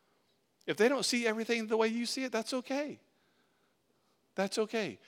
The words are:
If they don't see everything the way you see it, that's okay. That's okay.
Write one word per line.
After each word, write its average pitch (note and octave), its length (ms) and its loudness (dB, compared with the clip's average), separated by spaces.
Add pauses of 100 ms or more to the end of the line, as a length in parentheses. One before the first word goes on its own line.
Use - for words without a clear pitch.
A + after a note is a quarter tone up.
(680)
If D#3 100 -2
they A3+ 120 6
don't C4 160 0
see A#3+ 200 2
everything A3+ 420 0
the A3 100 2
way A3 100 4
you A#3 180 0
see C4 200 -4
it, A#3 60 -6
that's A3+ 220 -2
okay. C4 460 -4 (1400)
That's G3 220 -2
okay. G#3 500 -2